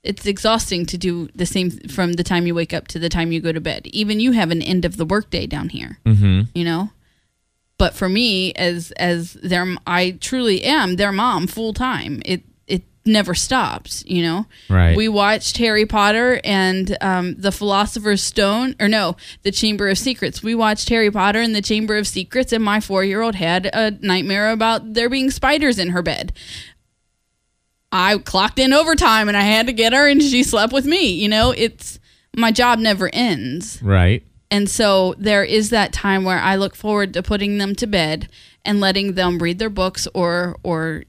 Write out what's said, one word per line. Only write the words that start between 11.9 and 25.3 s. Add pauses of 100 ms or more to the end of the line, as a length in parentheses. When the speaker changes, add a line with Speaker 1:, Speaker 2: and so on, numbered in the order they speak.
Speaker 1:
It, (240)
it (220)
never
stops,
you
know? (240)
Speaker 2:
Right.
Speaker 1:
We
watched
Harry
Potter
and,
um,
the
Philosopher's
Stone,
or
no, (260)
the
Chamber
of
Secrets.
We
watched
Harry
Potter
and
the
Chamber
of
Secrets,
and
my
four-year-old
had
a (140)
nightmare
about
there
being